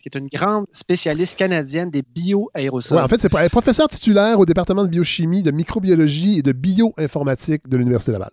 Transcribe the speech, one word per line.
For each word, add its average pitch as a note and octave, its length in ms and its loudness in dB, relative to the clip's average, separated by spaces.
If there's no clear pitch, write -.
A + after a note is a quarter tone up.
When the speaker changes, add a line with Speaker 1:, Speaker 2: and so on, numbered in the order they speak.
Speaker 1:
qui - 80 -16
est - 80 -12
une C3+ 100 -10
grande G3+ 440 -2
spécialiste F3 680 -4
canadienne E3+ 520 -2
des C#3+ 140 -4
bioaérosols. D3 920 -2
Speaker 2:
Ouais, D#3 60 4
en C3 40 -2
fait, A#3 120 0
c'est, - 140 2
elle D#3 120 2
est E3+ 40 2
professeure A3+ 400 2
titulaire G#3 500 2
au F#3+ 60 6
département F3+ 380 0
de F#3 60 0
biochimie, E3+ 540 0
de D#3 80 2
microbiologie E3 880 2
et C#3 40 -2
de C3+ 100 2
bioinformatique D3+ 1120 -2
de C3 100 0
l'Université B2 360 0
Laval. F#2+ 200 -6